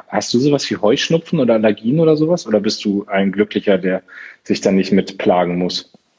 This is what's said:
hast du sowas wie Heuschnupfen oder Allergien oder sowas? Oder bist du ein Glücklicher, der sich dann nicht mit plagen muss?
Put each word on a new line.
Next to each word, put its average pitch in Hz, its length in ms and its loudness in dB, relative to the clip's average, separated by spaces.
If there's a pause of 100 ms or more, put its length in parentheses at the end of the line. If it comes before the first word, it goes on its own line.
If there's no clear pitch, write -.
hast - 260 -4
du 117 60 2
sowas 143 300 0
wie 101 80 -4
Heuschnupfen 147 600 0
oder 120 160 2
Allergien 110 440 0
oder 160 180 4
sowas? 165 300 -2
Oder 110 120 2
bist 101 260 -4
du 101 220 -2
ein 98 240 0
Glücklicher, 101 460 0
der 92 240 -2 (420)
sich - 180 -4
dann 98 140 2
nicht 95 160 0
mit 95 260 0
plagen 90 400 0
muss? 90 340 -6 (280)